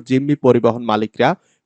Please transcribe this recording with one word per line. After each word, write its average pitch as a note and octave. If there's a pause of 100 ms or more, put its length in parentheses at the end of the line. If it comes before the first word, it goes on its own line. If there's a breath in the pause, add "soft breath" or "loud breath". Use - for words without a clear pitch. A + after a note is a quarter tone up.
জিম্মি C3+
পরিবহন A#2+
মালিকরা A2 (360)